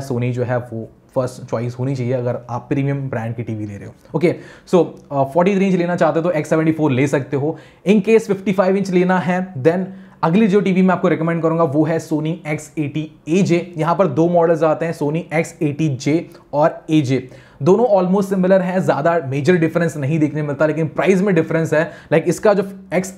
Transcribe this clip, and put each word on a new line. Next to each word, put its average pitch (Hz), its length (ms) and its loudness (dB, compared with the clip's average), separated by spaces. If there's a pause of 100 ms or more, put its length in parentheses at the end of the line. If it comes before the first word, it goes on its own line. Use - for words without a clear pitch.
(120)
Sony 123 200 -2
जो 123 120 -2
है 123 140 -2
वो 113 320 -10 (260)
फर्स्ट 123 360 -6
चॉइस 120 280 -4
होनी 135 160 -2
चाहिए 123 180 -2
अगर 120 260 -2 (100)
आप 120 200 -8
प्रीमियम 139 400 -2
ब्रांड 117 260 -6
की 120 80 -8
टीवी 107 220 -8
ले 101 120 -12
रहे 92 100 -16
हो। - 60 -20 (220)
ओके, 160 200 0 (320)
so, 170 180 4 (260)
अ, 139 120 2
फ़ोर्टी 180 320 2
थ्री 190 100 2
इंच 190 100 2
लेना 175 200 0
चाहते 165 240 2
हो 165 40 -2
तो 180 80 0
एक्स 151 180 -2
सेवेंटी 160 220 2
फ़ोर 156 200 0
ले 131 160 2
सकते 143 300 -2
हो। 139 200 -4 (300)
In 208 140 4
case 220 260 2
फ़िफ़्टी 196 260 -2
फ़ाइव 190 220 2
इंच 196 160 -2
लेना 180 280 2
है, 180 440 -4
then 180 220 2 (380)
अगली 196 240 4
जो 196 140 4
टीवी 185 200 2
मैं 185 140 4
आपको 185 120 0
रिकमेंड 160 340 0
करूंगा 165 220 0
वो 151 200 2
है 165 140 -2
Sony 156 360 -4 (140)
एक्स 151 300 -8
एटी 151 340 -6 (160)
ए 175 140 2
जे। 170 360 0
यहाँ 156 180 0
पर 185 120 2
दो 156 220 2
मॉडल्स 170 340 2
आते 156 220 0
हैं, 165 80 -4
Sony 156 280 -2 (120)
एक्स 160 280 -2
एटी 151 280 0
जे 143 400 -2 (240)
और 156 360 0
एजे। 135 400 0 (340)
दोनों 208 240 4
almost 190 460 2
similar 185 280 4
हैं, 180 180 -2
ज़्यादा 156 460 0
मेजर 143 320 2
डिफरेंस 165 400 0
नहीं 147 220 -2
देखने 147 220 0
मिलता, 147 240 -2
लेकिन 156 220 0
प्राइस 180 340 2
में 202 140 2
डिफरेंस 160 380 0
है। 160 180 0 (220)
Like, 165 140 2
इसका 202 260 2
जो 196 100 0 (300)
एक्स 185 240 -2